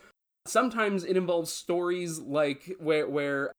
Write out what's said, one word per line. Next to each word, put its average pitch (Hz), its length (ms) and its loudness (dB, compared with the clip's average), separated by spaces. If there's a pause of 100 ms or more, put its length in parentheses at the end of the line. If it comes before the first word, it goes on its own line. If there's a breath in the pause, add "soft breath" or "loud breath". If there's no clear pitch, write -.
(460 loud breath)
Sometimes 220 580 0
it 185 140 2
involves 170 340 0
stories 175 680 -2
like 143 600 -2
where, 151 280 2
where 143 520 0